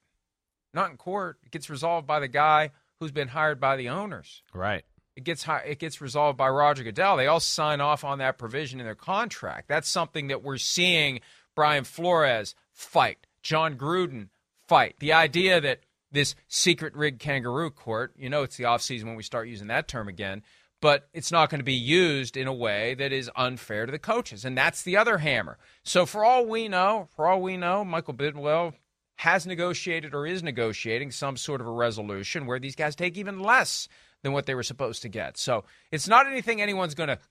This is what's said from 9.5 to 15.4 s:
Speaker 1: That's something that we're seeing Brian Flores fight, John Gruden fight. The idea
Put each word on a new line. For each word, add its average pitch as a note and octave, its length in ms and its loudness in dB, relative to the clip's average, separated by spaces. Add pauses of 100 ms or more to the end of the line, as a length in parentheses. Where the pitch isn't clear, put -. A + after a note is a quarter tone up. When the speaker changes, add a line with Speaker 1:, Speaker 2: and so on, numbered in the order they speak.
Speaker 1:
That's D3 220 0
something D#3+ 380 -4
that C3+ 140 -4
we're C3+ 160 -6
seeing D#3+ 640 2 (340)
Brian D3 300 4
Flores D3+ 720 2 (160)
fight, - 560 0 (160)
John D#3 320 0
Gruden C3+ 540 -4 (380)
fight. C#3 320 6
The D3 120 0
idea E3 480 6